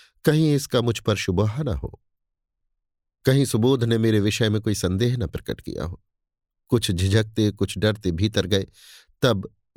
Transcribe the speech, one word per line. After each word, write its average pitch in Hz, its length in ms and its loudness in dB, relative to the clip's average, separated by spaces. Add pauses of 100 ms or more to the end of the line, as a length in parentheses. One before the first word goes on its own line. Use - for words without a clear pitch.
(240)
"कहीं 151 300 4
इसका 127 260 0
मुझ 117 180 0
पर 107 160 0
शुबहा 107 480 -2
न 147 40 -6
हो, - 340 -8 (1200)
कहीं 135 200 4
सुबोध 120 380 2
ने 113 140 2
मेरे 110 220 2
विषय 107 300 0
में 107 120 0
कोई 107 140 -2
संदेह 104 420 -2
न 98 100 -4
प्रकट - 340 -10
किया - 220 -10
हो।" 85 200 -10 (640)
कुछ 113 240 0
झिझकते, 104 600 0
कुछ - 260 -4
डरते 104 340 0
भीतर 101 340 0
गए, 98 220 -2 (540)
तब 113 320 0 (240)